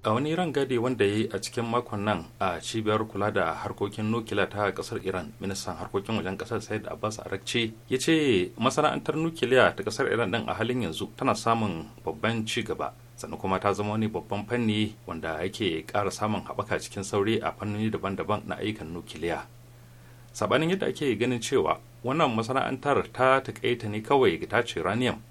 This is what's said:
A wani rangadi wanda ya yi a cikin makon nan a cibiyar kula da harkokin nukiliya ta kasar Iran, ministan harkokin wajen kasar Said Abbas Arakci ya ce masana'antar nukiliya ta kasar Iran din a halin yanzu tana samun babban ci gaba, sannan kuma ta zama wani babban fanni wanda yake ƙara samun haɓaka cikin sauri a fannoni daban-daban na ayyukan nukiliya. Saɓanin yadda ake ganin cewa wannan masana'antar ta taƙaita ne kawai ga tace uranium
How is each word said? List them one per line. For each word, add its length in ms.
A 40
wani 240
rangadi 420
wanda 260
ya 100
yi 180
a 60
cikin 300
makon 360
nan 200
a 200
cibiyar 440
kula 260
da 240
harkokin 560
nukiliya 380
ta 240
kasar 320
Iran, 360
ministan 360
harkokin 400
wajen 220
kasar 240
Said 260
Abbas 320
Arakci 520
ya 80
ce 580
masana'antar 640
nukiliya 560
ta 80
kasar 240
Iran 240
din 160
a 60
halin 340
yanzu 280
tana 200
samun 540
babban 420
ci 160
gaba, 320
sannan 220
kuma 220
ta 140
zama 160
wani 80
babban 400
fanni 460
wanda 380
yake 420
ƙara 240
samun 300
haɓaka 400
cikin 240
sauri 380
a 100
fannoni 380
daban-daban 580
na 80
ayyukan 320
nukiliya. 560
Saɓanin 380
yadda 160
ake 320
ganin 220
cewa 400
wannan 300
masana'antar 800
ta 320
taƙaita 460
ne 100
kawai 400
ga 60
tace 340
uranium 400